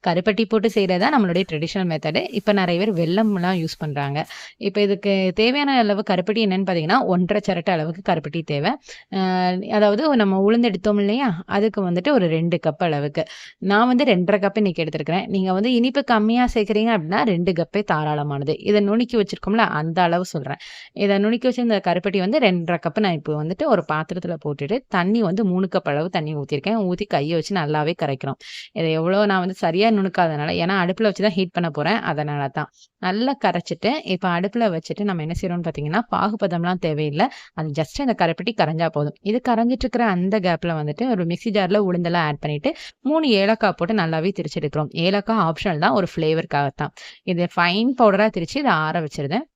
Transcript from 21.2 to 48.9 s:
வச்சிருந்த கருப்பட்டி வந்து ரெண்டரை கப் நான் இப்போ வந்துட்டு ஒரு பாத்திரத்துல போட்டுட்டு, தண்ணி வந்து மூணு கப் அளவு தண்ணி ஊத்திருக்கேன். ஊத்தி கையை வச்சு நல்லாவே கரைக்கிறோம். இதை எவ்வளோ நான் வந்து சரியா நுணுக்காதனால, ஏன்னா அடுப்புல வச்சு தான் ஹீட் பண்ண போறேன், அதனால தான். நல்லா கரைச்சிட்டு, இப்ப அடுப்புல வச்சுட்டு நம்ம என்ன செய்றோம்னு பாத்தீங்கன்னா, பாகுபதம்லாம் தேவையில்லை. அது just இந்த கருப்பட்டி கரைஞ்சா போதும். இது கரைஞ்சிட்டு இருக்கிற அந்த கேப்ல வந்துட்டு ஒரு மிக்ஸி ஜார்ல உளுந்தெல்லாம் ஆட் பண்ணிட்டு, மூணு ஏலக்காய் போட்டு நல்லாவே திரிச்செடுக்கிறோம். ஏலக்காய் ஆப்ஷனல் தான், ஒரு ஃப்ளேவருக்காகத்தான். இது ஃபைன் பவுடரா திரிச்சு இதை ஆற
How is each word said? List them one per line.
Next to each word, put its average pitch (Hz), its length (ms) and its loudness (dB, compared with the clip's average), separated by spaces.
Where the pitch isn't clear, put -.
வச்சிருந்த 233 340 2
கருப்பட்டி 180 400 0
வந்து 220 180 0
ரெண்டரை 175 400 2
கப் 170 220 -4
நான் 180 160 2
இப்போ 151 200 -4
வந்துட்டு 160 300 -4
ஒரு 202 200 2
பாத்திரத்துல 165 540 -4
போட்டுட்டு, 147 360 -4
தண்ணி 202 320 2
வந்து 190 240 0
மூணு 185 220 0
கப் 175 200 -4
அளவு 151 200 0
தண்ணி 160 260 -4
ஊத்திருக்கேன். 147 480 -4
ஊத்தி 180 240 -2
கையை 151 280 -2
வச்சு 165 200 -2
நல்லாவே 151 420 0
கரைக்கிறோம். 139 420 -4
இதை 165 180 -2
எவ்வளோ 165 340 0
நான் 190 160 2
வந்து 185 160 -4
சரியா 185 320 2
நுணுக்காதனால, 175 680 0
ஏன்னா 175 200 0
அடுப்புல 185 320 2
வச்சு 190 140 -2
தான் 208 120 2
ஹீட் 185 180 -2
பண்ண 175 160 0
போறேன், 160 340 0
அதனால 147 460 -2
தான். 151 200 -6
நல்லா 220 380 0
கரைச்சிட்டு, 180 520 0
இப்ப 185 240 -2
அடுப்புல 202 400 0
வச்சுட்டு 165 340 -4
நம்ம 180 200 -2
என்ன 160 120 -4
செய்றோம்னு 175 320 -4
பாத்தீங்கன்னா, 160 420 -2
பாகுபதம்லாம் 180 720 -2
தேவையில்லை. 156 460 0
அது 156 180 -6
just 156 280 -4
இந்த 254 160 0
கருப்பட்டி 180 380 0
கரைஞ்சா 165 360 0
போதும். 147 340 -2
இது 214 180 0
கரைஞ்சிட்டு 240 440 0
இருக்கிற 240 220 0
அந்த 190 320 0
கேப்ல 170 360 0
வந்துட்டு 151 340 -4
ஒரு 185 160 0
மிக்ஸி 175 280 -4
ஜார்ல 202 300 2
உளுந்தெல்லாம் 175 440 0
ஆட் 147 140 -4
பண்ணிட்டு, 151 300 -2
மூணு 311 300 2
ஏலக்காய் 202 420 2
போட்டு 175 180 -2
நல்லாவே 165 400 0
திரிச்செடுக்கிறோம். 151 560 -4
ஏலக்காய் 196 420 0
ஆப்ஷனல் 160 400 0
தான், 240 120 2
ஒரு 170 140 0
ஃப்ளேவருக்காகத்தான். 156 840 -2
இது 175 260 0
ஃபைன் 196 440 0
பவுடரா 214 340 4
திரிச்சு 190 300 -4
இதை 262 200 2
ஆற 156 220 -2